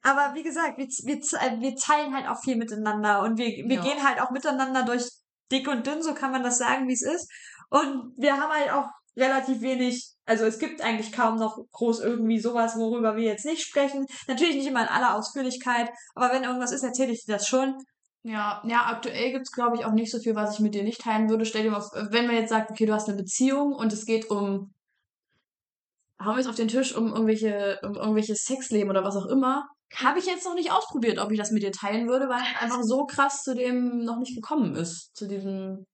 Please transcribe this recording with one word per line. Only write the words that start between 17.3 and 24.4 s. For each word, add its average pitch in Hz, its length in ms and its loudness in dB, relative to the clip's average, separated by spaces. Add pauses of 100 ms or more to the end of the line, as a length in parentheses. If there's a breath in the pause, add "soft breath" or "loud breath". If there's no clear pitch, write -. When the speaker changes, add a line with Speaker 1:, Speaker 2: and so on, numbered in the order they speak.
Speaker 1:
das 208 120 -2
schon. 262 300 2 (480)
Speaker 2:
Ja, 208 400 -4
ja, 233 220 2
aktuell 233 460 -2
gibt's, 262 180 -6
glaub 233 240 0
ich, 233 100 -4
auch 214 80 0
nicht 220 200 2
so 240 80 -2
viel, 220 160 0
was 208 180 -2
ich 214 60 -4
mit 208 140 2
dir 202 100 0
nicht 233 160 -2
teilen 220 280 2
würde. 220 160 2
Stell 220 200 -2
dir 220 80 2
mal 202 80 -2
v-, - 300 -8
wenn 240 160 2
man 233 100 2
jetzt 226 140 0
sagt, 220 200 0
okay, 220 160 0
du 214 80 2
hast 214 140 -2
eine 196 100 -4
Beziehung 269 560 2
und 226 180 0
es - 140 -8
geht 220 240 0
um, 202 420 -2 (1500)